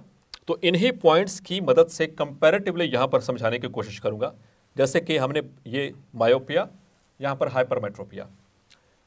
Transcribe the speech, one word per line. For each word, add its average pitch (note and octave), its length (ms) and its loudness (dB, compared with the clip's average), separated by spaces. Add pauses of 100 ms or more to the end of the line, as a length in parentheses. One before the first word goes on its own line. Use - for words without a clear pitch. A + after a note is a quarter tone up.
(480)
तो G3+ 160 -2
इन्हीं F3+ 280 2
पॉइंट्स F#3+ 480 2
की F#3 200 -6
मदद E3 280 6
से D#3+ 180 -4
कंपैरेटिवली D#3+ 800 0
यहाँ B2+ 240 0
पर C3 120 2
समझाने A#2 380 -2
की B2 100 -6
कोशिश G#2+ 300 -8
करूँगा, G#2+ 340 -4 (440)
जैसे C3+ 240 2
कि E3 160 -2
हमने C#3 260 -2 (240)
ये B2+ 260 -4 (220)
मायोपिया, C3 540 2 (520)
यहाँ C#3 160 -4
पर C#3+ 120 -2
हाइपरमेट्रोपिया। G#2 800 -4 (800)